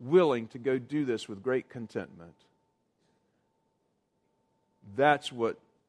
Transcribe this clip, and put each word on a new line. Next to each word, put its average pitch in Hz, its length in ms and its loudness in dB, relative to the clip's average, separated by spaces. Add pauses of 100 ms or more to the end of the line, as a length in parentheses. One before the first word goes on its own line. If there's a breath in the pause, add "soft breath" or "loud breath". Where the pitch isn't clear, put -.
willing 131 480 4
to - 100 -14
go 131 200 0
do 139 260 -2
this 117 240 -2
with 98 140 -10
great 131 260 -2
contentment? 98 680 -12 (2500)
That's 143 380 2
what 113 260 -2 (300)